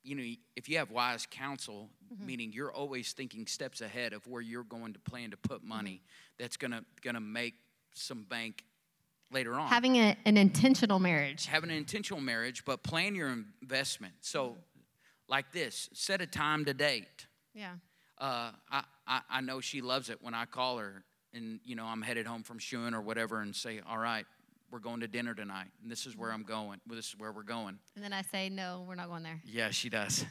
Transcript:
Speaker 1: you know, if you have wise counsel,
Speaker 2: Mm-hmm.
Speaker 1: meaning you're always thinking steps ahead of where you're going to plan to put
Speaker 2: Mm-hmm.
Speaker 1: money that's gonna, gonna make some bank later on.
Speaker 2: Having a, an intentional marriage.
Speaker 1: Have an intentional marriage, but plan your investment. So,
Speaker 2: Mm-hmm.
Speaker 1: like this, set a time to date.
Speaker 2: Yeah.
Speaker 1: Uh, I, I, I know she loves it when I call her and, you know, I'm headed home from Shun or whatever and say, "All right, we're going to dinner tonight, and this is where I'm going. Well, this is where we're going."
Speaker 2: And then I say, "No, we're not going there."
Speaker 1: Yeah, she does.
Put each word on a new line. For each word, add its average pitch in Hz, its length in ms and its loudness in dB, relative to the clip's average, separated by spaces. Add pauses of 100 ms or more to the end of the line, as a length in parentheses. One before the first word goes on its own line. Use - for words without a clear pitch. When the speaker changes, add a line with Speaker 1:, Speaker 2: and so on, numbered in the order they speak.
Speaker 1:
you 139 140 -8
know, 127 80 -4 (320)
if 127 120 -10
you 156 100 2
have 131 120 0
wise 120 400 2
counsel, 117 600 -8 (220)
Speaker 2:
Mm-hmm. 202 140 -10
Speaker 1:
meaning 117 260 -6
you're 131 200 -4
always 135 400 -4
thinking 113 340 -8
steps - 340 -6
ahead 113 320 -4
of 104 140 -12
where 120 160 -6
you're 117 220 -6
going 113 300 -8
to 95 40 -14
plan 120 320 -8
to 98 60 -12
put - 240 -6
Speaker 2:
Mm-hmm. - 80 -14
Speaker 1:
money 101 340 -6 (360)
that's 120 180 -6
gonna, 120 280 -4 (180)
gonna 120 180 -2
make 117 340 -4 (400)
some 113 300 -8
bank 113 400 -6 (680)
later 123 240 0
on. 143 140 0
Speaker 2:
Having 247 300 8
a, 208 260 10
an 214 120 10
intentional 208 600 10
marriage. 156 480 4
Speaker 1:
Have 156 160 4
an 170 80 -6
intentional 165 500 -4
marriage, 123 440 -2
but 131 180 -2
plan 180 320 2
your 160 140 0
investment. 123 920 -4
So, 135 280 -2
Speaker 2:
Mm-hmm. - 300 -18 (480)
Speaker 1:
like 135 240 0
this, 147 400 -4
set - 280 0
a 170 60 -2
time 151 380 2
to 139 100 2
date. 131 540 0 (260)
Speaker 2:
Yeah. 190 220 -10 (420)
Speaker 1:
Uh, 120 320 -2 (180)
I, 139 140 0 (240)
I, 127 140 4 (100)
I 131 100 2
know 131 200 -4
she 135 200 -4
loves 123 300 0
it 110 100 -8
when 117 140 -6
I 117 120 -2
call 127 320 0
her 98 260 -8 (280)
and, 113 320 -8
you 123 120 -8
know, 113 100 -6
I'm 113 160 -4
headed 117 240 -2
home 117 160 -6
from 117 160 -12
Shun 117 340 -2
or 113 80 0
whatever 110 400 -2
and 101 140 -4
say, 110 340 -6
"All 113 100 -2
right, 113 280 0 (460)
we're 120 80 -10
going 117 180 -6
to 117 80 -2
dinner 120 260 -4
tonight, 98 360 -8 (120)
and 113 120 -14
this 113 140 -6
is 113 100 -14
where 113 160 -4
I'm 110 100 -6
going. 104 460 -6
Well, 117 80 -10
this 113 140 -8
is 104 100 -14
where 107 100 -6
we're 104 140 -12
going." 104 340 -4 (160)
Speaker 2:
And 202 80 -14
then 202 100 -6
I 196 100 -2
say, 190 260 -2
"No, 180 400 -6
we're 185 80 -10
not 175 100 -8
going 170 160 -8
there." 160 220 -10
Speaker 1:
Yeah, 110 260 0
she - 180 -2
does. 101 420 0